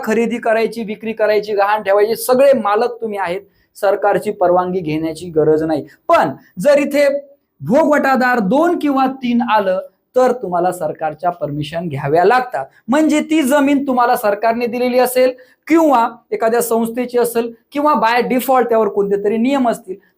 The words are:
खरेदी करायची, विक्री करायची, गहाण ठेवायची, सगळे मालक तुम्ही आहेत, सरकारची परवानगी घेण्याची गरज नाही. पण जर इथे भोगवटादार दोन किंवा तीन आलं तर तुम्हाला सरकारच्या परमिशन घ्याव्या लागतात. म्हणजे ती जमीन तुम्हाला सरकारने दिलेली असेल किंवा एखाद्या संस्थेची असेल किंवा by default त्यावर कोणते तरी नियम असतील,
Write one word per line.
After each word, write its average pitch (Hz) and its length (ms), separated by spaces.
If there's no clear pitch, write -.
खरेदी 226 340
करायची, 226 460
विक्री 214 300
करायची, 214 400
गहाण 202 300
ठेवायची, 208 320
सगळे 254 380
मालक 220 480
तुम्ही 208 180
आहेत, 185 220
सरकारची 196 560
परवानगी 180 480
घेण्याची 160 500
गरज 156 340
नाही. 156 220
पण 262 240
जर 277 180
इथे 285 320
भोगवटादार 262 800
दोन 285 400
किंवा 269 260
तीन 240 360
आलं 190 400
तर 254 160
तुम्हाला 180 400
सरकारच्या 156 580
परमिशन 156 580
घ्याव्या 143 380
लागतात. 233 400
म्हणजे 294 340
ती 311 200
जमीन 277 460
तुम्हाला 247 280
सरकारने 226 500
दिलेली 247 340
असेल 254 320
किंवा 277 420
एखाद्या 226 300
संस्थेची 233 560
असेल 233 360
किंवा 294 220
by 226 360
default 254 400
त्यावर 220 180
कोणते 202 360
तरी 214 140
नियम 247 320
असतील, 190 260